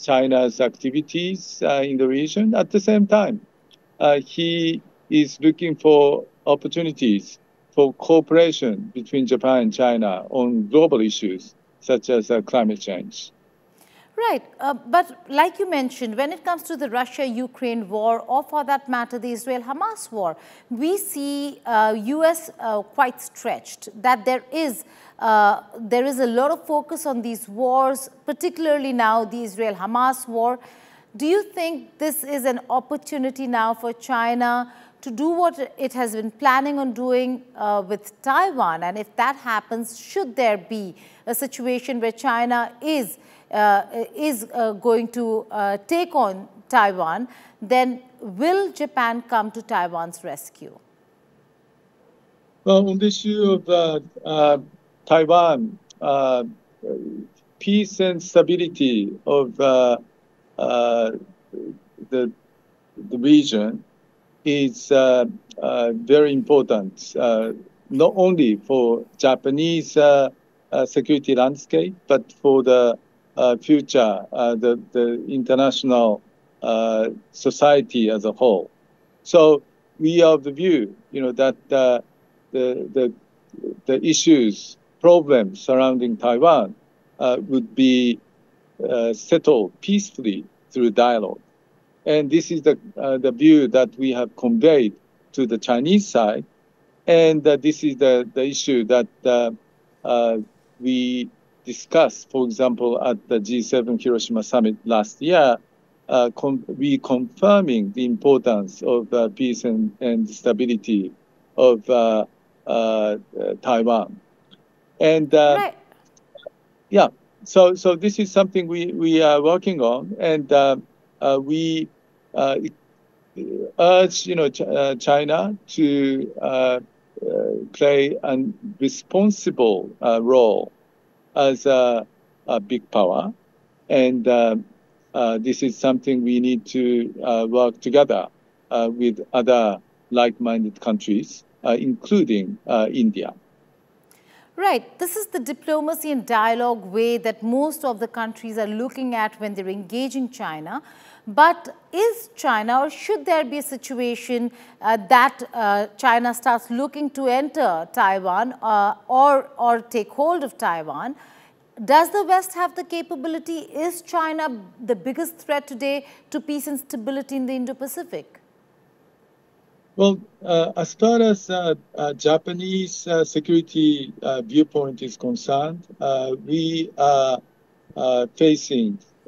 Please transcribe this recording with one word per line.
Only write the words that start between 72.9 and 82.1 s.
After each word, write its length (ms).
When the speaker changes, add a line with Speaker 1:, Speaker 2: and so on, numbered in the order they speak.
Speaker 1:
uh, 220
future, 760
uh, 220
the, 240
the 340
international, 920
uh, 460
society 800
as 140
a 80
whole. 380
So 400
we 240
are 120
of 100
the 60
view, 440
you 120
know, 100
that, 240
uh, 300